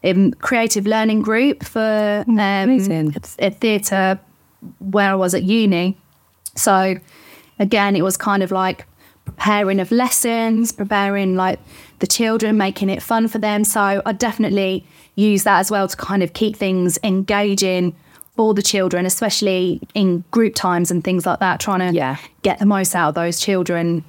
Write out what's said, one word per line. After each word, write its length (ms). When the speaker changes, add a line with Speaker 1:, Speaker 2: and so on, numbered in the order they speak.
Speaker 1:
a 280
creative 460
learning 340
group 420
for, 640
um, 120
Speaker 2:
Amazing. 760
Speaker 1:
a, 80
a 40
theatre 680
where 320
I 40
was 200
at 80
uni. 520
So 400
again, 360
it 60
was 160
kind 260
of, 80
like, 340
preparing 540
of 120
lessons, 840
preparing, 600
like, 240
the 80
children, 500
making 320
it 120
fun 280
for 100
them. 240
So 420
I 60
definitely 760
use 280
that 160
as 120
well 160
to 80
kind 260
of 120
keep 240
things 460
engaging 920
for 180
the 80
children, 440
especially 720
in 380
group 240
times 360
and 120
things 220
like 140
that, 220
trying 180
to 160
Speaker 2:
Yeah. 220
Speaker 1:
get 180
the 60
most 280
out 160
of 60
those 240
children. 680